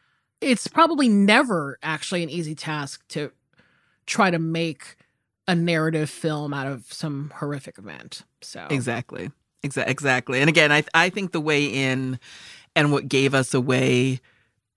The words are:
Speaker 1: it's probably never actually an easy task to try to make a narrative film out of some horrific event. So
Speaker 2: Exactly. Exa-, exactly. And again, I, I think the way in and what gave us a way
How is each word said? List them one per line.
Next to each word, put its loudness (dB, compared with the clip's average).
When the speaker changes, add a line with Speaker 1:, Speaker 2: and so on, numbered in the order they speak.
Speaker 1:
it's 0
probably 4
never 4
actually -4
an -6
easy -6
task -8
to -8
try 2
to 0
make -4
a 2
narrative 0
film -4
out -6
of -10
some -6
horrific -8
event. -16
So -16
Speaker 2:
Exactly. -6
Exa-, -4
exactly. -2
And 4
again, 4
I, 4
I 4
think -6
the -2
way 0
in -2
and 4
what 0
gave 2
us 2
a 4
way 2